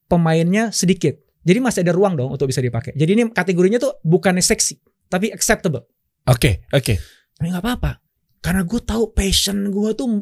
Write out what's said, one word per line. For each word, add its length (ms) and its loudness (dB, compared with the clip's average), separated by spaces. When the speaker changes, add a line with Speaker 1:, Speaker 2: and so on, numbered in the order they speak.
Speaker 1:
pemainnya 640 2
sedikit. 480 0
Jadi 180 4
masih 220 0
ada 100 2
ruang 220 2
dong 160 -4
untuk 160 -4
bisa 140 -2
dipakai. 340 -4
Jadi 180 2
ini 140 4
kategorinya 540 2
tuh 200 -4
bukannya 400 2
seksi, 380 0
tapi 240 -2
acceptable. 560 -2
Speaker 2:
Oke, 420 2
oke. 240 0
Speaker 1:
Tapi 140 -6
nggak 160 -6
apa-apa. 400 -6
Karena 240 -2
gue 180 -2
tahu 320 -2
passion 560 0
gue 240 -2
tuh 160 -4